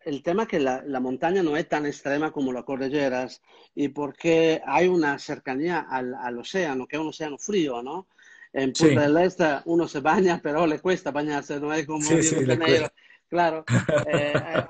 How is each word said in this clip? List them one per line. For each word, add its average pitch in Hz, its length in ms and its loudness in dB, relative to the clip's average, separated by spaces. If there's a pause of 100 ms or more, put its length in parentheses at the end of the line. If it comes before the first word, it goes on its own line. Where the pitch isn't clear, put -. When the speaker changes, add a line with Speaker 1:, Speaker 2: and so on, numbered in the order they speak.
Speaker 1:
el 143 180 -6
tema 202 240 -2
que 180 140 -2
la, 131 260 0
la 135 140 -4
montaña 165 420 -2
no 151 140 0
es 170 120 -4
tan 151 180 -2
extrema 143 440 -4
como 135 220 -4
las 123 120 -8
cordilleras 131 760 -2 (320)
y 143 140 -2
porque 160 800 2
hay 160 220 4
una 156 300 2
cercanía 147 600 -4
al, 127 340 -6
al 123 240 -8
océano, 135 480 -4
que 147 100 -8
es 151 60 -4
un 156 60 -4
océano 147 300 -10
frío, 147 440 -2
¿no? 156 240 -10 (460)
En 135 200 -2
Punta 160 160 4
Speaker 2:
Sí. 143 60 8
Speaker 1:
del 147 240 4
Este 180 260 2 (200)
uno 165 240 2
se 147 120 -6
baña, 170 420 4
pero 156 240 2
le 151 140 0
cuesta 180 300 0
bañarse, 147 500 -4
no 147 120 -4
es 156 140 -2
como 151 160 -6
Speaker 2:
Sí, 151 120 2
Speaker 1:
Río 160 80 4
Speaker 2:
sí, 160 140 2
Speaker 1:
de 135 100 0
Speaker 2:
le 123 100 2
Speaker 1:
Janeiro. 165 240 4
Speaker 2:
cuesta. 151 140 -4 (340)
Speaker 1:
Claro, 165 380 0
Speaker 2:
<laughs> 151 420 2
Speaker 1:
eh, 147 260 0
hay, 127 360 -2